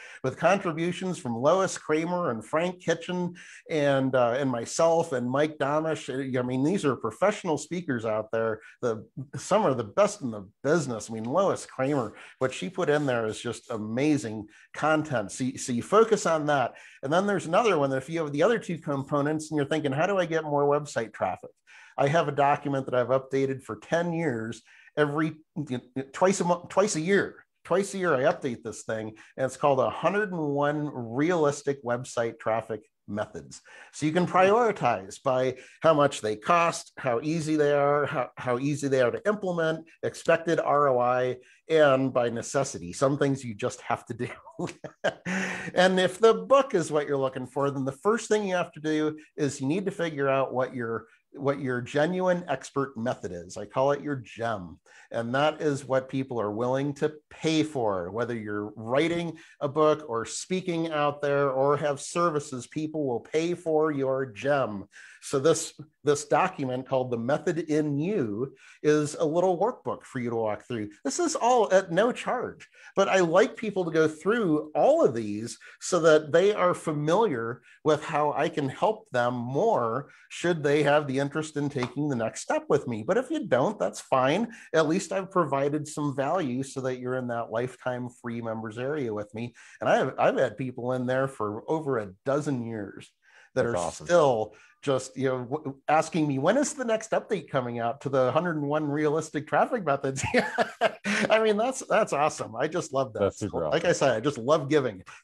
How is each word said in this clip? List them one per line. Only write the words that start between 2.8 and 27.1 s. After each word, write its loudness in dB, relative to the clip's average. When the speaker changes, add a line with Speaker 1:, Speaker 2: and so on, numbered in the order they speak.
Speaker 1:
Kitchen -2
and, 2
uh, 4
and 0
myself 2
and 0
Mike 0
Domisch. -2
I 2
mean, -2
these 2
are 2
professional 0
speakers -6
out -2
there, 0
the, -4
some 2
are 4
the -4
best 0
in -4
the -10
business. 0
I -10
mean, -6
Lois 0
Kramer, -2
what 0
she -8
put -2
in 2
there 0
is -6
just -8
amazing -2
content. 0
So -6
you, -4
so -6
you -2
focus 4
on 0
that. 2
And -2
then 4
there's 0
another 4
one 2
that 0
if -14
you -4
have -6
the 2
other 4
two -8
components -2
and -4
you're 2
thinking, 0
"How 0
do 0
I 2
get 0
more 0
website 0
traffic?" -4
I 4
have 2
a -2
document 2
that -2
I've 2
updated 0
for -8
ten -2
years, -4
every, 2
you -4
know, -6
twice 4
a 0
month, -2
twice 2
a -2
year. 0